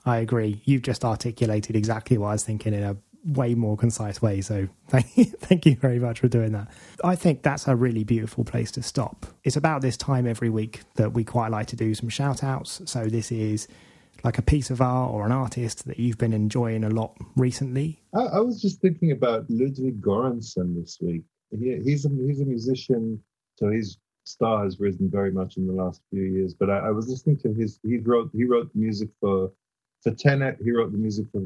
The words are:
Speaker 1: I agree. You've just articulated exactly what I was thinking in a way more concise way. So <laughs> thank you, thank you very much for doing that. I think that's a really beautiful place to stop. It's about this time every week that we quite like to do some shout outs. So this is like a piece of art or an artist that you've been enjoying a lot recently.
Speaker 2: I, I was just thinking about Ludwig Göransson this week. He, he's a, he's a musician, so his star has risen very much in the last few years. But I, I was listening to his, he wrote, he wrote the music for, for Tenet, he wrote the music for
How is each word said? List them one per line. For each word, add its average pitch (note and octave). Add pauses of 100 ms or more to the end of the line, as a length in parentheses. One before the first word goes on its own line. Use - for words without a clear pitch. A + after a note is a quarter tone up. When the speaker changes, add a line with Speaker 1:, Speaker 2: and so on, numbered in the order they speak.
Speaker 1:
I A#2+
agree. A2
You've C3+
just B2
articulated A2
exactly A2
what G2+
I G#2
was G#2+
thinking G#2+
in G2+
a G2+ (280)
way C3
more A2
concise A2
way. G2+
So F#2+ (100)
<laughs> -
thank -
you, A#3
thank -
you C#3
very B2
much A#2+
for B2+
doing A2+
that. G#2+ (360)
I F3+
think E3+
that's C#3+
a C3
really A#2
beautiful A2
place A#2
to B2+
stop. - (180)
It's C3+
about D3
this C3
time B2+
every A#2
week A2 (160)
that G#2+
we A#2
quite A2
like G#2+
to A#2+
do A2
some A#2
shout C#3
outs. C3+
So A#2
this A2
is A2 (560)
like A#2
a A#2+
piece C#3+
of B2
art B2+
or G#2
an A2
artist B2
that -
you've A#2
been A2+
enjoying A2
a G#2+
lot A2 (200)
recently. C3 (120)
Speaker 2:
I, D#3
I -
was A#3
just G3
thinking E3+
about A#2
Ludwig B2+
Göransson G#2
this -
week. E2+ (280)
He, B2
he's C#3
a, D3+
he's C#3
a C#3+
musician, A#2 (340)
so G#2
his G#2+ (260)
star A2
has F#2+
risen F#2+
very G2
much F#2+
in F#2
the F#2
last F#2
few G2
years. F#2+
But G2
I, G2
I G#2+
was A2
listening C#3+
to A2
his, A2
he A#2
wrote, A2+
he A#2
wrote A#2+
the G#2+
music G#2+ (100)
for, F#2+ (500)
for B2
Tenet, C#3
he A#2
wrote A2+
the G2+
music G#2+
for G#2